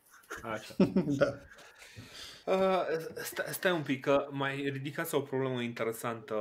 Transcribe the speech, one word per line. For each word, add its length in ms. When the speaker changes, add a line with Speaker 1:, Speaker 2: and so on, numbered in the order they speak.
Speaker 1:
Așa. 360
Speaker 2:
<laughs> 400
Da. 160
Speaker 1:
Uh, 340
sta-, 380
stai 200
un 100
pic, 180
că 300
mai 420
ridicați 420
o 60
problemă 420
interesantă, 800